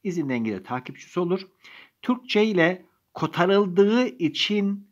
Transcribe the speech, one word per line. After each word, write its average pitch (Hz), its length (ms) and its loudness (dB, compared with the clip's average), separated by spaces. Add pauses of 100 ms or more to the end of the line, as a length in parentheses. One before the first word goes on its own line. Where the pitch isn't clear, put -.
izinden 143 400 -2
gider 104 200 -4
takipçisi - 560 -8
olur. 180 220 -2 (600)
Türkçe 220 440 0
ile 180 400 2 (280)
kotarıldığı 196 920 2
için 202 840 -2